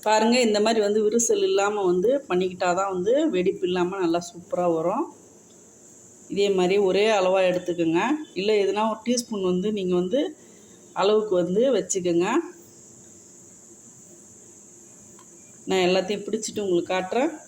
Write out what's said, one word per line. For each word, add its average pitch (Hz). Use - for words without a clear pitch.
பாருங்க, 220
இந்த 208
மாதிரி 226
வந்து 208
விரிசல் 214
இல்லாம 202
வந்து 180
பண்ணிக்கிட்டாதான் 185
வந்து 185
வெடிப்பு 185
இல்லாம 180
நல்லா 170
சூப்பரா 180
வரும். 185
இதே 202
மாதிரி 180
ஒரே 190
அளவா 190
எடுத்துக்கோங்க. 175
இல்ல 202
எதுனா 196
ஒரு 214
டீஸ்பூன் 233
வந்து 185
நீங்க 180
வந்து 180
அளவுக்கு 214
வந்து 180
வச்சுக்கோங்க. 175
நான் 190
எல்லாத்தையும் 190
பிடிச்சிட்டு 214
உங்களுக்கு 180
காட்டுறேன். 220